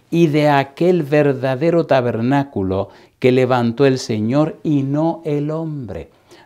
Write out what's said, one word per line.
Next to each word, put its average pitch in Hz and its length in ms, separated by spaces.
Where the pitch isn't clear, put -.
y 170 160
de 147 240
aquel 160 540
verdadero 143 840
tabernáculo 117 1040
que 127 140
levantó 123 540
el 131 120
Señor 127 640
y 147 200
no 151 420
el 147 260
hombre. 151 600